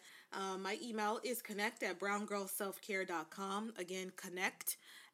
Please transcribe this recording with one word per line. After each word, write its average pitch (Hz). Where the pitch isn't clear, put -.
Uh, 190
my 190
email 220
is 240
connect 208
at 185
brown 202
girl 196
self 196
care 190
dot 170
com. 202
Again, 185
connect 190